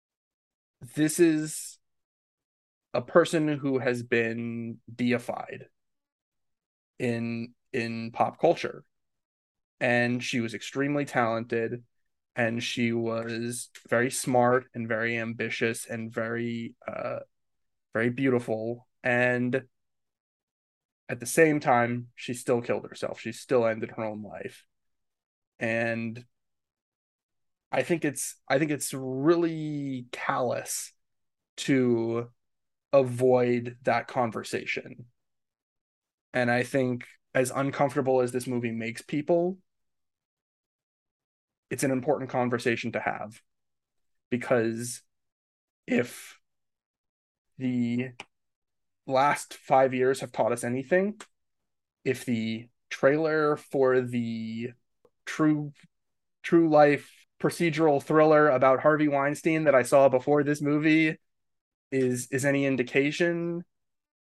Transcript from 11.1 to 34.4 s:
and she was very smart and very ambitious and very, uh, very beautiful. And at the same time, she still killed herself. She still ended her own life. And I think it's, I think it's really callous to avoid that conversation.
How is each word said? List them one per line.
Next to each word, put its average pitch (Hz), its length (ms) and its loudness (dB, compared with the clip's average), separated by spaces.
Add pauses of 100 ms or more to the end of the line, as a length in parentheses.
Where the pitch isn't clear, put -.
and 117 260 -2
she 117 300 -2
was 117 800 -6 (180)
very 123 220 2
smart 123 640 2
and 117 120 -8
very 117 300 -4
ambitious 117 680 -4
and 113 260 -10
very, 117 640 -6 (120)
uh, - 340 -8 (720)
very 117 160 0
beautiful. 120 760 -2 (160)
And 123 600 0 (1500)
at 123 120 -8
the 120 60 -12
same 156 320 4
time, 120 560 0
she - 200 -10
still - 260 -2
killed 104 260 -4
herself. - 320 -10
She 110 140 -10
still 120 340 0
ended 113 300 -4
her 113 80 -6
own 107 180 -8
life. 101 400 -14 (960)
And 117 640 -4 (1500)
I 135 100 2
think 165 220 -2
it's, - 320 -4 (120)
I 139 100 2
think 151 120 0
it's 139 240 -6
really 143 1200 -2
callous - 800 -4 (680)
to 120 680 0 (640)
avoid 123 920 4
that 117 240 0
conversation. 120 1000 -6 (1300)